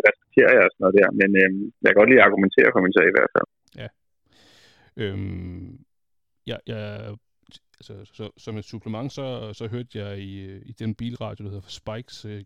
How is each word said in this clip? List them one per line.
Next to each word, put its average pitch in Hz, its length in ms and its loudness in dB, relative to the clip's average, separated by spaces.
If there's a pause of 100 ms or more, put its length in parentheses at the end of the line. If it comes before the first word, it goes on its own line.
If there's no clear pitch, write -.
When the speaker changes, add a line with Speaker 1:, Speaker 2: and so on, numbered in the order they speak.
Speaker 1:
respekterer - 480 2
jeg 98 100 6
og - 40 0
sådan - 120 -10
noget 95 160 4
der. 95 100 4 (120)
Men, 98 80 4 (120)
øhm, 95 220 0 (180)
jeg - 80 4
kan 98 100 4
godt 110 120 6
lide 123 100 8
at 101 80 8
argumentere 98 440 2
for 95 100 0
min 92 140 0
sag 85 120 4
i 95 80 -2
hvert - 180 0
fald. - 120 0 (340)
Speaker 2:
Ja. 113 60 -14 (1120)
Øhm, 92 800 -10 (680)
ja, 120 100 -10 (100)
ja, 107 300 -12 (840)
altså, - 140 -20 (200)
så, 107 240 -16
som 110 200 -14
et 104 80 -12
supplement, 113 460 -12
så, 120 420 -12
så 117 140 -12
hørte 117 360 -12
jeg 101 160 -12
i, 98 260 -16
øh, 98 200 -18
i 120 60 -20
den 110 240 -8
bilradio, 110 500 -12
der 98 60 -12
hedder 101 160 -14
Spikes, - 580 -16
øh, 104 200 -14